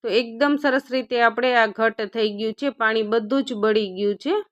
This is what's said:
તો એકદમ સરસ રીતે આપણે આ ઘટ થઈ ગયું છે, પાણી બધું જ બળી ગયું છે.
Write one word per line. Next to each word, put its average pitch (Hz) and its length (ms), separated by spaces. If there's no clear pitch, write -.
તો 233 40
એકદમ 233 480
સરસ 277 340
રીતે 254 280
આપણે 240 360
આ 226 140
ઘટ 220 420
થઈ 220 220
ગયું 214 240
છે, 285 140
પાણી 220 380
બધું 233 360
જ 269 100
બળી 214 360
ગયું 202 280
છે. 320 160